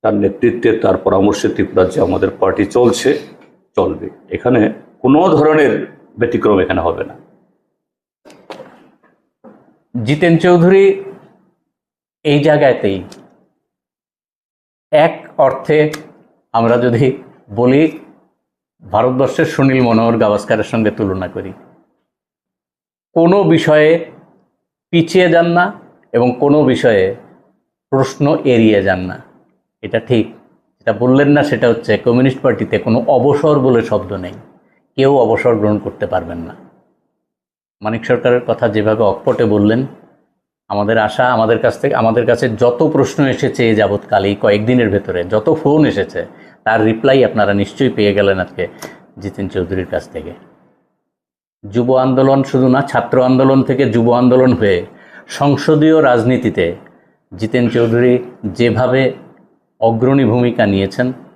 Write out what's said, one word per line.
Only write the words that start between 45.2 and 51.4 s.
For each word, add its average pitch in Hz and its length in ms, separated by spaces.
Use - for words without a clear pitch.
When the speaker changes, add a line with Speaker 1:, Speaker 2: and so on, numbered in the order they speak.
Speaker 2:
যত 107 140
ফোন 151 180
এসেছে, 92 280
তার 110 200
রিপ্লাই 113 340
আপনারা 101 320
নিশ্চয়ই 120 360
পেয়ে 104 220
গেলেন 98 260
আজকে 87 200
জিতেন 98 300
চৌধুরীর 92 440
কাছ 78 120
থেকে। 82 180